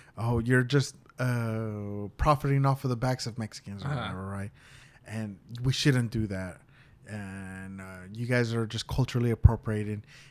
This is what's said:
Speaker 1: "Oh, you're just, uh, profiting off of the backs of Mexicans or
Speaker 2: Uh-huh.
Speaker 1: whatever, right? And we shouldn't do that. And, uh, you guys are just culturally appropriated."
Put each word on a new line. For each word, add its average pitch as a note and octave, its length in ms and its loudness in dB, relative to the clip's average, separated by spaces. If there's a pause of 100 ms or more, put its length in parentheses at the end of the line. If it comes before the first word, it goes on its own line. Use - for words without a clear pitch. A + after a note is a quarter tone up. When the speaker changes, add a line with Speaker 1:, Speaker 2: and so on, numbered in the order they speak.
(180)
Speaker 1:
"Oh, A#2+ 220 2
you're B2 240 4
just, C3 320 2 (240)
uh, A2 880 -2 (100)
profiting C#3 480 4
off C3+ 200 2
of C3 40 0
the B2 60 2
backs B2+ 320 -2
of A2+ 100 -8
Mexicans F#3+ 460 -10
or - 40 -6
Speaker 2:
Uh-huh. C#3+ 120 -2
Speaker 1:
whatever, F#2+ 280 -6
right? G2 240 -6 (540)
And G#2+ 320 -8 (240)
we C3 120 2
shouldn't B2+ 380 4
do A2 160 -2
that. F#2 340 -8 (440)
And, F#2+ 760 -10
uh, F#2 220 -16 (100)
you A#2 140 -6
guys A#2+ 260 2
are A2+ 120 0
just G#2+ 220 -6
culturally A#2+ 440 2
appropriated." G#2+ 720 2 (260)